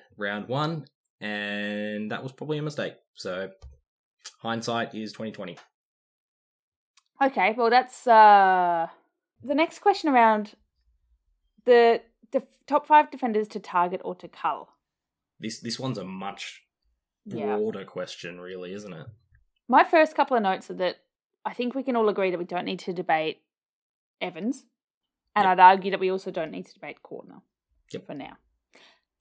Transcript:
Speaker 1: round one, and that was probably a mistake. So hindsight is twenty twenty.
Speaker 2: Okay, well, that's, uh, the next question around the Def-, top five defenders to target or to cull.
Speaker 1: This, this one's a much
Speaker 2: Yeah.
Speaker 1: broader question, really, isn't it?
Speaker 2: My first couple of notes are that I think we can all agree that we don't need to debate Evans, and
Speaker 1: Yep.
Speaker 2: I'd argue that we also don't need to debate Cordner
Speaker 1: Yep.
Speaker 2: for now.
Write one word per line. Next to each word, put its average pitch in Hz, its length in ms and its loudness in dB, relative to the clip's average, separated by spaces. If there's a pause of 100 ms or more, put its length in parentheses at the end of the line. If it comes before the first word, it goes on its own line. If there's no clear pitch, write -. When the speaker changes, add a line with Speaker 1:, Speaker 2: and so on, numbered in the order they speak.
(180)
Speaker 1:
round 104 320 -6
one, 151 360 -4 (360)
and 104 920 -6
that 113 120 -8
was 135 100 -12
probably 151 240 -8
a 147 40 -6
mistake. 151 340 -8 (200)
So 95 360 -8 (920)
hindsight 117 520 -6
is 107 200 -12
twenty 110 180 -12
twenty. 87 260 -14 (1600)
Speaker 2:
Okay, 208 360 2
well, 233 120 2
that's, 247 380 0
uh, 190 800 8 (560)
the 254 120 -4
next 330 240 -2
question 392 300 2
around 220 440 4 (1120)
the 233 360 6 (300)
Def-, 269 120 -2 (240)
top 285 200 0
five 302 240 6
defenders 214 380 -4
to 214 100 -12
target 180 440 -2
or 180 120 -8
to 180 120 -20
cull. - 420 -8 (680)
Speaker 1:
This, 113 200 -10
this 113 200 -10
one's 127 180 -6
a 95 60 -8
much 95 600 -12 (640)
Speaker 2:
Yeah. 208 320 -6
Speaker 1:
broader 107 280 -4
question, 90 540 -12
really, 90 340 -12
isn't 104 200 -14
it? 80 140 -16 (600)
Speaker 2:
My 277 160 6
first 320 320 2
couple 285 220 0
of 220 60 0
notes 190 260 -4
are 185 60 -12
that 180 220 -4 (480)
I 202 80 -10
think 240 220 -6
we 269 80 -6
can 262 120 -4
all 220 140 2
agree 190 220 -2
that 175 80 -6
we 175 60 -8
don't 175 200 -6
need 185 140 -6
to 190 140 -10
debate 160 480 -2 (800)
Evans, 180 440 -8 (720)
and 208 100 4
Speaker 1:
Yep. 185 80 4
Speaker 2:
I'd 180 60 2
argue 190 320 8
that 185 80 -4
we 185 120 -2
also 190 200 -8
don't 165 200 -8
need 180 140 -14
to - 80 -20
debate 147 300 -18
Cordner - 380 -20 (520)
Speaker 1:
Yep. - 140 -14
Speaker 2:
for - 60 -14
now. - 240 -16 (840)